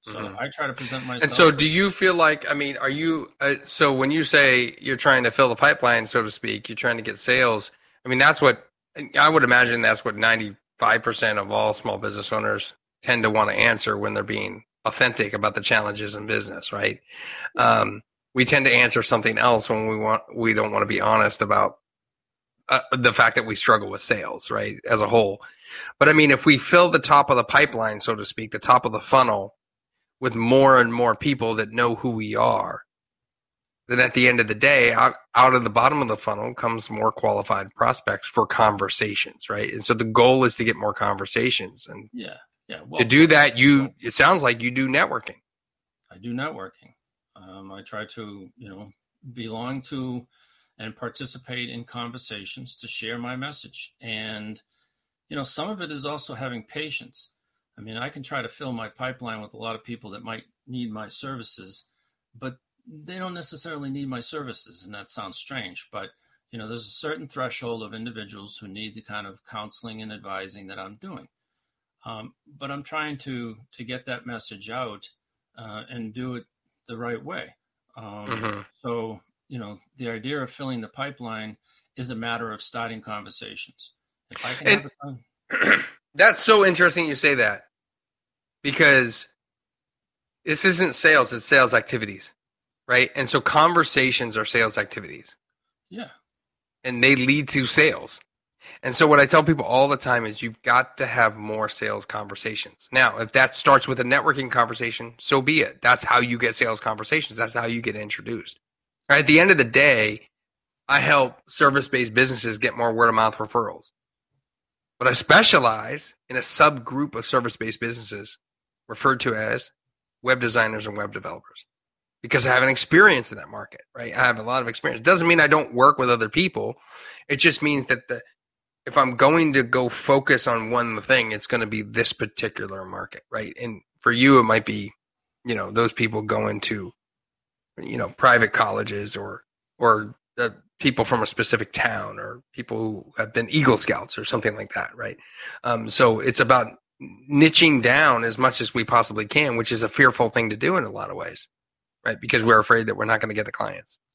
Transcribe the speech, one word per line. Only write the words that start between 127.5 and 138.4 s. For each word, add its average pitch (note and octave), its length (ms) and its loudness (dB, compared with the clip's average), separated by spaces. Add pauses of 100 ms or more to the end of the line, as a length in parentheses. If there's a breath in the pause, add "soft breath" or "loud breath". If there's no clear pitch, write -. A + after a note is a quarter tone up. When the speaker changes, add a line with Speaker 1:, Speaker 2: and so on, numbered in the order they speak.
Speaker 2:
means C#3+ 240 -2
that B2 220 -4
the, A#2 140 -8 (640)
if C3 100 -2
I'm C3 200 2
going D3+ 380 4
to C3+ 80 4
go B2 260 0
focus C3+ 580 2
on A2+ 240 -2
one A#2 300 -2
thing, A#2 320 0
it's G#2+ 140 -8
gonna A#2 200 -2
be G#2+ 160 -6
this A2+ 300 0
particular G2 720 -8
market, F#2 460 -14
right? A2 300 -10
And A2+ 220 -12 (180)
for A#2+ 120 2
you, C3 260 8
it A#2+ 60 8
might A2 220 2
be, G#2 260 -8 (520)
you A#2+ 100 -4
know, G2 160 -8
those A2+ 220 0
people A2 300 -4
going G#2+ 400 -4
to, G2 300 -6 (880)
you - 160 -10
know, A#2 140 -6
private A#2+ 420 4